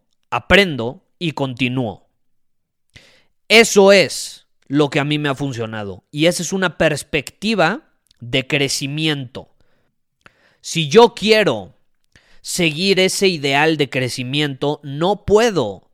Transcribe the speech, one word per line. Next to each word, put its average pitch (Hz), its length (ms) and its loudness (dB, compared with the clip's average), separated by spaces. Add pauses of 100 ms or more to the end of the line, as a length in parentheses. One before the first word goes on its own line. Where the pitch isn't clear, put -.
(300)
aprendo 151 760 0 (140)
y 165 140 -4
continúo. 127 760 -6 (1400)
Eso 202 440 6
es - 540 0 (220)
lo 143 240 0
que 151 80 -2
a 139 40 0
mí 147 140 -2
me 147 120 -2
ha 135 60 -2
funcionado. 110 760 -8
Y 151 160 0
esa 175 160 0
es 156 100 -6
una 190 240 -4
perspectiva 170 1120 -2 (300)
de 123 260 -4
crecimiento. 143 1120 -4 (1080)
Si 160 280 -4
yo 220 260 6
quiero 180 600 0 (640)
seguir 180 580 0
ese 185 280 0
ideal 151 500 0
de 143 120 -2
crecimiento, 139 920 -4
no 160 420 -4
puedo 180 680 0